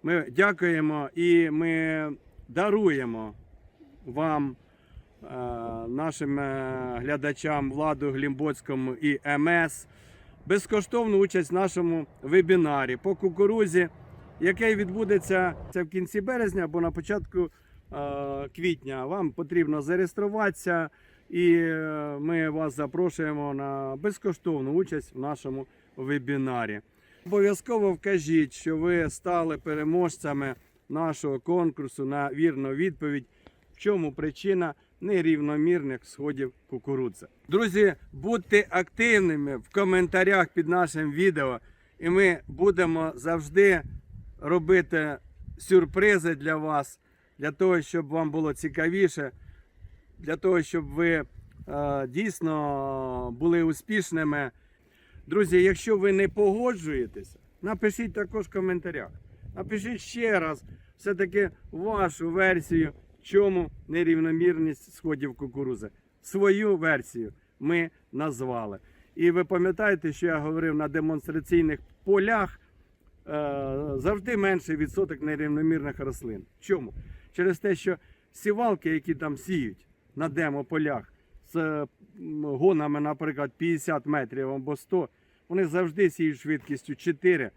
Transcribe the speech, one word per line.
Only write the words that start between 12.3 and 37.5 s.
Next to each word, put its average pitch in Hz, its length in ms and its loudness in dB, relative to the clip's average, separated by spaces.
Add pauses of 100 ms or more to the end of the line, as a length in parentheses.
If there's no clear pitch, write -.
по 196 180 -2
кукурузі, 190 760 2 (520)
який 196 340 2
відбудеться 190 800 0 (200)
в 180 100 -2
кінці 185 360 -4
березня 202 440 -2
або 160 160 -2
на 170 100 0
початку, 175 600 -4 (420)
е, 139 560 -6
квітня. 135 580 -4
Вам 170 240 -2
потрібно 151 520 -2
зареєструватися, 180 1080 -2 (400)
і, 175 220 4
е, 156 680 0
ми 160 300 0
вас 151 260 -4
запрошуємо 151 760 -2
на 139 420 -6
безкоштовну 160 760 -4
участь 170 420 -2
в - 40 -10
нашому 135 480 -8 (300)
вебінарі. 131 840 -4 (460)
Обов'язково 202 680 2
вкажіть, 160 600 2
що 160 240 -4
ви 165 340 0
стали 170 480 -2
переможцями 151 960 -2 (340)
нашого 147 520 -2
конкурсу 156 640 -2
на 143 280 -2
вірну 135 420 0
відповідь, 147 520 -2 (460)
в - 40 -20
чому 180 360 0
причина 156 640 -2 (260)
нерівномірних 156 1040 2
сходів 139 480 -6 (140)
кукурудзи. 131 600 -6 (220)
Друзі, 196 460 4 (180)